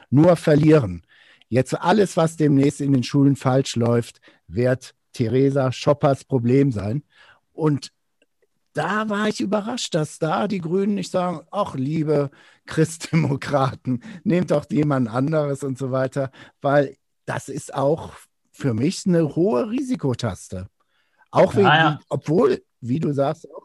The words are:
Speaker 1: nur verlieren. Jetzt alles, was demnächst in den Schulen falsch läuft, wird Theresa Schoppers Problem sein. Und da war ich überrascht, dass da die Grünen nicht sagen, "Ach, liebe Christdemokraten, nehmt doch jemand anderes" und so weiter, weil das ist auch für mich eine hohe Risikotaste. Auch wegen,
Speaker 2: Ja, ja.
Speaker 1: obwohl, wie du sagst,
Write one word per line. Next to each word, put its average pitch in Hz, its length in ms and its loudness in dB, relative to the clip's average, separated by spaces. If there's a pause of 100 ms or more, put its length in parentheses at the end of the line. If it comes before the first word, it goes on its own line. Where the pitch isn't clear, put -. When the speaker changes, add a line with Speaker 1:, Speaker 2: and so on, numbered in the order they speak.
(100)
Speaker 1:
nur 160 260 6
verlieren. 147 640 4 (460)
Jetzt 131 320 0
alles, - 360 2
was 160 200 0
demnächst 143 440 2
in 143 120 0
den 131 100 2
Schulen 139 340 2
falsch 131 400 0
läuft, 117 440 -2 (280)
wird 123 460 -2 (180)
Theresa 131 600 0
Schoppers 143 520 0
Problem 131 480 2
sein. 107 320 -4 (480)
Und 156 400 -2 (800)
da 196 360 -4
war 208 200 -2
ich 214 120 -6
überrascht, 214 540 -4
dass 156 240 -2
da 190 300 -2
die 202 120 -4
Grünen 196 360 -2
nicht 185 160 -8
sagen, 180 400 -4
"Ach, 202 240 -4
liebe 147 540 -2 (360)
Christdemokraten, 139 1400 -2 (220)
nehmt 170 260 0
doch 151 180 0
jemand 135 400 0
anderes" 139 540 -2
und 135 160 -6
so 131 140 -6
weiter, 131 400 -4 (280)
weil 139 360 2 (280)
das - 240 -8
ist - 240 -12
auch 139 420 -2 (360)
für 123 240 -4
mich 135 320 -2
eine 165 300 2
hohe 220 340 0
Risikotaste. 143 1000 -6 (600)
Auch 180 240 4
wegen, 202 140 4
Speaker 2:
Ja, 147 80 6
ja. 156 320 2
Speaker 1:
obwohl, 156 560 0 (160)
wie 120 180 -4
du 160 140 -4
sagst, 139 340 -4 (180)